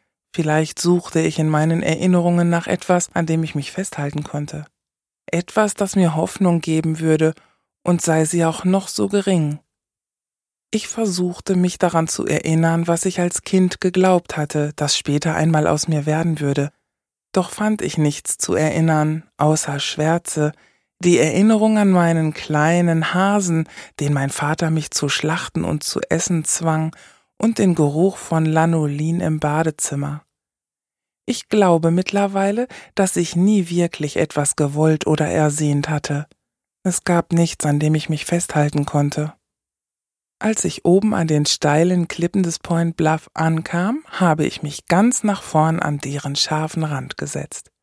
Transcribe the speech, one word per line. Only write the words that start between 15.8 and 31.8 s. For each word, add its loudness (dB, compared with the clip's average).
mir 0
werden 0
würde. 0
Doch 0
fand -2
ich -4
nichts -2
zu -2
erinnern, 0
außer 0
Schwärze, -2
die 4
Erinnerung 4
an 4
meinen 2
kleinen 2
Hasen, 0
den 0
mein -2
Vater -2
mich -2
zu -2
schlachten -4
und -4
zu -4
essen 0
zwang, -2
und 0
den 4
Geruch 2
von -2
Lanolin 0
im -2
Badezimmer. -4
Ich -6
glaube 4